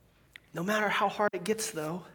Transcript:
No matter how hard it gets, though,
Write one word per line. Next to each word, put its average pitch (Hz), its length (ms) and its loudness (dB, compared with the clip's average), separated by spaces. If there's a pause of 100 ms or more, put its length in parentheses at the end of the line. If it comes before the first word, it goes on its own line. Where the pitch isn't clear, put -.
(540)
No 165 80 -2
matter 214 260 2
how 202 200 2
hard 208 240 2
it 180 120 -4
gets, 214 260 0
though, 160 320 -4 (120)